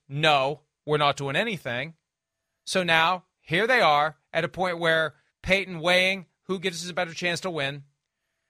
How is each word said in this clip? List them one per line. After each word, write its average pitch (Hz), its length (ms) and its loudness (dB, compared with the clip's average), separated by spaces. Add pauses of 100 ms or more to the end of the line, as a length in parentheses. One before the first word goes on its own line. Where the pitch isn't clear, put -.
"No, 143 540 0 (220)
we're 151 120 0
not 147 200 2
doing 139 200 -4
anything." 160 580 -6 (720)
So - 180 -2
now 170 400 2 (180)
here 190 280 0
they 254 120 4
are 151 360 4 (160)
at 165 120 -2
a 170 40 -2
point 170 320 -4
where 160 340 0 (280)
Peyton 185 360 -2
weighing 180 480 2 (180)
who 190 140 -4
gives 170 260 -6
us 180 60 -10
a 170 40 -10
better 165 200 -4
chance 175 260 -2
to 190 100 -6
win, 143 340 -6 (640)